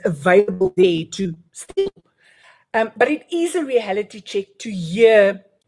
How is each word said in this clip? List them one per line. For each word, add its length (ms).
available 720
there 340
to 220
steal. 360
Um, 220
but 140
it 220
is 240
a 100
reality 560
check 380
to 120
hear 720